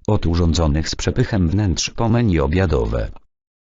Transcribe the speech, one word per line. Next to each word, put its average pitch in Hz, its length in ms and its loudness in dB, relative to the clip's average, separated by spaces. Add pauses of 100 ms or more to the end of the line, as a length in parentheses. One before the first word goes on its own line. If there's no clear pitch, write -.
od 104 200 0
urządzonych 82 640 2
z - 60 -6
przepychem 98 540 0
wnętrz 95 420 -2
po 117 180 -2
menu 110 360 2
obiadowe. 67 640 0 (640)